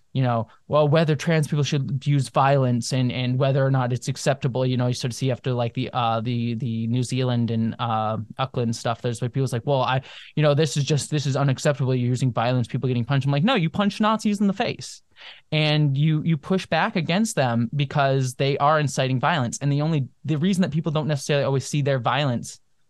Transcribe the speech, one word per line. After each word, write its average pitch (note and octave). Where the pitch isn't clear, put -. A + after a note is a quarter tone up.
you C3
know, A#2
well, D3+
whether D#3
trans D#3
people D3
should C#3
use C#3+
violence C3+
and, B2+
and B2+
whether C3+
or C3+
not B2+
it's B2
acceptable. C3
You B2+
know, B2
you B2
sort B2+
of -
see C3
after, B2+
like, A#2+
the, B2+
uh, A2+
the, A#2+
the A2+
New B2
Zealand A#2+
and, A2+
uh, A2
Auckland B2
stuff, -
there's, A#2+
like, B2
people's C3+
like, A#2
"Well, C3+
I, B2+
you D3+
know, D3+
this D3
is C#3+
just, C#3+
this D3
is C3+
unacceptable. C3+
You're B2
using B2+
violence, B2
people B2
getting A#2+
punched." C3+
I'm C#3
like, C#3+
"No, C4
you E3
punch G3+
Nazis G#3+
in G#3
the F#3+
face -
and D3+
you, D3+
you D#3+
push F#3
back F3+
against F3+
them A#2
because C3+
they C#3
are D3+
inciting C3
violence." D3
And C#3+
the C#3+
only, D3+
the D3+
reason F#3
that C#3+
people E3
don't D3+
necessarily C#3+
always C3+
see D3
their C3+
violence, B2+